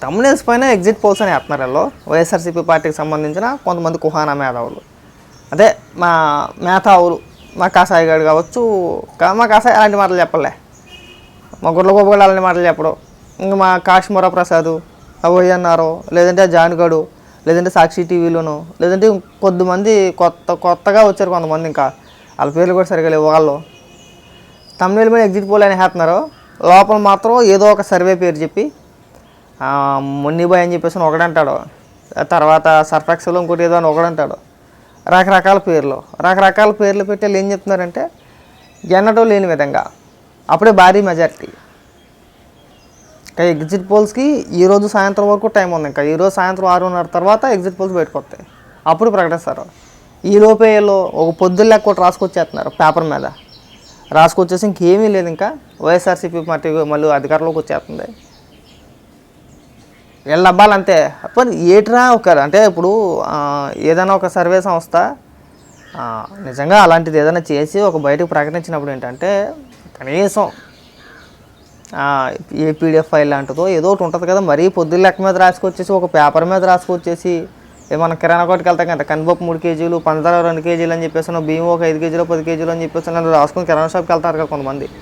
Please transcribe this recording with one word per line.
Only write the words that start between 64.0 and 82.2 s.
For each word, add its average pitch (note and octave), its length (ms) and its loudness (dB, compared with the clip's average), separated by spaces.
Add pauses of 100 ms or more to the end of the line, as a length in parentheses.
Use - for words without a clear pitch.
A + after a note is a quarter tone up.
ఒక F#3+ 120 -2 (100)
సర్వే F3+ 320 2
సంస్థ, E3 280 -2 (1000)
ఆ, A2+ 300 -10 (200)
నిజంగా C#3 360 2
అలాంటిది E3 360 2
ఏదైనా D#3+ 240 0 (100)
చేసి D#3 360 -2
ఒక E3 80 -4
బయటకు D3 300 -2
ప్రకటించినప్పుడు D#3 640 -6
ఏంటంటే C3+ 400 -8 (680)
కనీసం, F#3 460 -2 (1500)
ఆ, C#3 380 -4 (200)
ఏపీడీఎఫ్ D#3 600 -2
ఫైల్ D3 180 2
లాంటిదో C#3 380 -4
ఏదో F3+ 240 0
ఒకటి G3 120 -2
ఉంటుంది E3+ 220 -6
కదా, F#3 140 0
మరీ E3+ 280 0
పొద్దున్న F3 340 -2
లెక్క F#3+ 200 2
మీద F#3+ 140 0
రాసుకొచ్చేసి F#3 560 0
ఒక F#3 120 0 (100)
పేపర్ D3+ 300 2
మీద F#3 200 -2
రాసుకొచ్చేసి, F3+ 720 -2 (580)
ఏ D3 40 -4
మనం E3 180 -2
కిరాణా E3+ 300 0
కొట్టుకు F3 240 -2
వెళ్తాం E3+ 180 0
కదా, D#3+ 180 -4
కందిపప్పు E3 400 -2
మూడు E3 140 -4
కేజీలు, E3+ 380 -4
పంచదార D#3+ 480 0
రెండు E3 160 -2
కేజీలు E3+ 320 -2
అని E3 120 -6
చెప్పేసి, E3 440 -6
బియ్యం D#3+ 180 -2
ఒక E3+ 160 0
ఐదు D#3+ 160 -2
కేజీలు, E3 240 -4